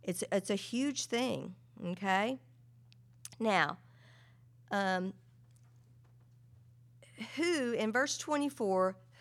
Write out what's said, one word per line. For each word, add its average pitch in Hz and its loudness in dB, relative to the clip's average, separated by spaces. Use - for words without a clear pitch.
It's, 180 -4
it's 190 2
a 202 4
huge 254 -2
thing, 233 -2
okay? 196 0
Now, 190 2
um, 190 0
who, 294 2
in 220 0
verse 262 0
twenty-four, 208 0